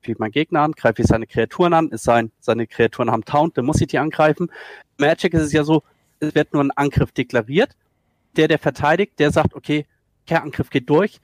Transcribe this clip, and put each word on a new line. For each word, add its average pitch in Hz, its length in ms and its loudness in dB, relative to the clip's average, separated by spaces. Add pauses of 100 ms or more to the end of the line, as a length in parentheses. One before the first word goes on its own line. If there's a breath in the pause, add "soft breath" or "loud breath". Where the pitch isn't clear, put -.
Greife - 100 -10
ich 110 60 -6
meinen 110 140 -4
Gegner 156 280 -2
an, 151 120 0
greife 120 300 -2
ich 107 60 -4
seine 113 180 -2
Kreaturen 175 460 0
an, 165 180 2
ist 113 140 -10
sein, 117 260 2 (100)
seine 113 260 -2
Kreaturen 117 440 -2
haben 113 140 -2
Taunt, 151 340 0
dann 127 60 -2
muss 147 160 0
ich 151 80 0
die - 100 -4
angreifen. 156 520 0 (460 loud breath)
Magic 165 380 0
ist 160 80 2
es 147 100 -4
ja 151 120 2
so, 151 180 2 (380)
es 151 140 -4
wird 147 180 0
nur 143 100 2
ein 139 80 0
Angriff 143 420 -2
deklariert. 131 640 -2 (600)
Der, 156 120 4
der 156 100 2
verteidigt, 151 600 -2
der 151 120 2
sagt, 160 240 0
okay, 147 320 -6 (420)
der 165 140 0
Angriff - 280 -8
geht 131 180 -4
durch 170 360 2